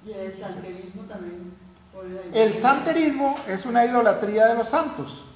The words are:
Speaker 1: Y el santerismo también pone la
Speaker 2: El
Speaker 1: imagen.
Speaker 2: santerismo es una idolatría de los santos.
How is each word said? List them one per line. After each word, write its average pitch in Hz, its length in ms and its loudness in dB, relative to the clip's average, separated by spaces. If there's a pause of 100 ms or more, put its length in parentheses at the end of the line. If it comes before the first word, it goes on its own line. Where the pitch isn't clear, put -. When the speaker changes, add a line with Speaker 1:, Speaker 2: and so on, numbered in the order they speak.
Speaker 1:
Y 214 60 -12
el 190 200 -8
santerismo 185 680 -12
también 180 500 -12 (400)
pone 185 220 -12
la 185 60 -10
Speaker 2:
El 214 300 2
Speaker 1:
imagen. - 100 -4
Speaker 2:
santerismo 285 760 2 (120)
es 190 180 -6
una 240 180 4
idolatría 220 640 4
de 233 80 6
los 233 140 -2
santos. 294 560 -2 (120)